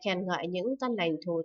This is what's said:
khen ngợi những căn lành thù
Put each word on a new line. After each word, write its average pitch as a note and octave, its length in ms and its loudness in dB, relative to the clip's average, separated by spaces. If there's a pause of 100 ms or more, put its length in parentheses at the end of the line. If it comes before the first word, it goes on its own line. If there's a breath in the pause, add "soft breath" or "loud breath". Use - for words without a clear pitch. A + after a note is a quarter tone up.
khen F#3 200 2
ngợi F3 220 0
những F#3 320 0
căn B3 180 0
lành E3 180 4 (100)
thù E3+ 200 0